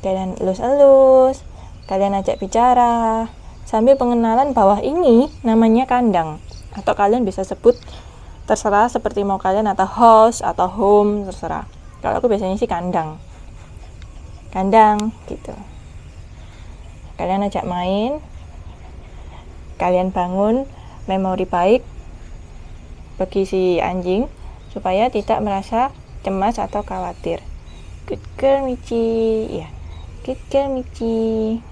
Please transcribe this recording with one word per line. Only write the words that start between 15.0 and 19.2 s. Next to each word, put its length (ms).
gitu. 240
Kalian 240
ajak 240
main, 560